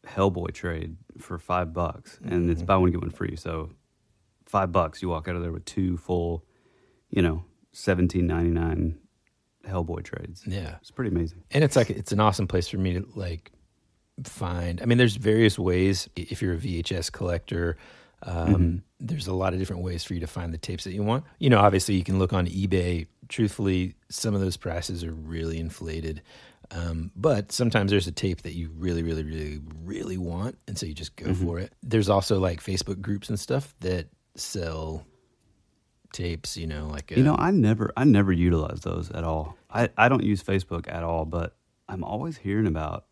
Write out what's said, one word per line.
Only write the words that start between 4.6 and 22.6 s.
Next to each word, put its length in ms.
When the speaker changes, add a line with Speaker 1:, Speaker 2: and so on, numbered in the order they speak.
Speaker 1:
bucks, 280
you 80
walk 180
out 100
of 60
there 100
with 120
two 320
full, 480
you 120
know, 220
seventeen 540
ninety-nine 720
Hellboy 340
trades. 440
Speaker 2:
Yeah. 340
Speaker 1:
It's 100
pretty 240
amazing. 380
Speaker 2:
And 100
it's 140
like, 140
it's 220
an 80
awesome 280
place 200
for 100
me 160
to, 200
like, 380
find, 580
I 20
mean, 140
there's 180
various 420
ways. 500
I-, 120
if 120
you're 120
a 40
V 200
H 140
S 180
collector, 680
um, 320
Speaker 1:
Mm-hmm. 220
Speaker 2:
there's 260
a 80
lot 180
of 60
different 240
ways 220
for 100
you 60
to 60
find 260
the 60
tapes 260
that 80
you 100
want. 220
You 120
know, 80
obviously 360
you 100
can 140
look 140
on 140
eBay. 600